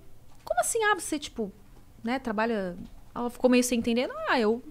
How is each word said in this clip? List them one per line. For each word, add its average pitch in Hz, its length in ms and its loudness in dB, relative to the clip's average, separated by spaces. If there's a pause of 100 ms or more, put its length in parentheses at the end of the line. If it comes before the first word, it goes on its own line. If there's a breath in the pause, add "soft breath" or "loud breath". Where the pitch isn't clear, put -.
(460)
"Como 679 160 -2
assim? - 240 0
Ah, 415 120 4
você, 311 220 -4
tipo, 220 320 -6 (500)
né, 247 180 -2
trabalha." 214 580 -2 (360)
Ela 240 160 -4
ficou - 200 4
meio 247 140 8
sem 247 160 0
entender. 240 300 0 (200)
"Ah, 311 100 4
eu 233 320 2